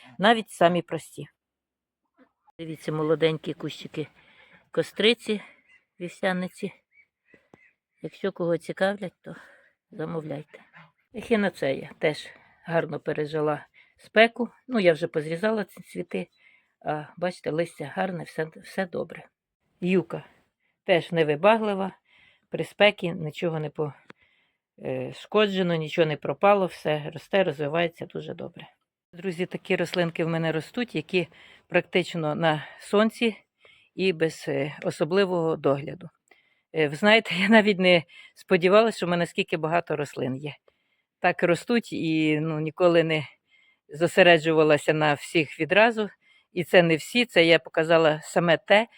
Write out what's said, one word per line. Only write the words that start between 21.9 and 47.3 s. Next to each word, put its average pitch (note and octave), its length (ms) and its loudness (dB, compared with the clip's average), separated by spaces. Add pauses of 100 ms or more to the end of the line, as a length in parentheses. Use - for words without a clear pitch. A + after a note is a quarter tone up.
при D#3+ 160 -6
спекі G3 480 0
нічого D#3+ 480 -6
не D3+ 100 -6
по-, D3+ 220 -6 (920)
е, C3 300 -8
шкоджено, F#3+ 600 0
нічого D#3+ 320 -2
не D3+ 100 -4
пропало, G3 500 2
все D3+ 480 -6
росте, F#3+ 300 -2
розвивається D#3 640 -4
дуже D3+ 280 -12
добре. - 320 -16 (460)
Друзі, F3 340 -6
такі - 300 -4
рослинки E3+ 480 -2
в D#3+ 40 -2
мене E3 240 -2
ростуть, F#3+ 420 -6
які E3+ 340 -2 (400)
практично E3+ 680 -2
на D#3 320 0 (140)
сонці G#3+ 560 0 (580)
і F#3 180 0
без, D#3+ 360 -4
е, C#3+ 340 -4
особливого E3+ 760 0
догляду. D3+ 540 -4 (640)
Е, D#3 160 0
ви D3+ 80 -8
знаєте, G#3+ 380 4
<laughs> F3 60 -4
я G3 80 2
навіть G#3 300 6
не F3+ 240 6 (320)
сподівалася, G3 640 4
що F3 100 -6
в - 20 -2
мене F3 180 0
скільки - 300 -4
багато D#3+ 400 -2
рослин C3+ 400 -6
є. D3 180 -12 (680)
Так F3+ 220 -2
ростуть G3 500 0
і, D#3 480 0
ну, D#3 200 -4
ніколи E3 440 2
не D#3 200 -2 (640)
зосереджувалася D#3+ 1040 4
на D3+ 220 2
всіх - 460 -4
відразу. G#3 500 2 (420)
І F3+ 120 -4
це F#3 180 6
не E3 140 2
всі, A#3+ 280 -2
це F3 200 4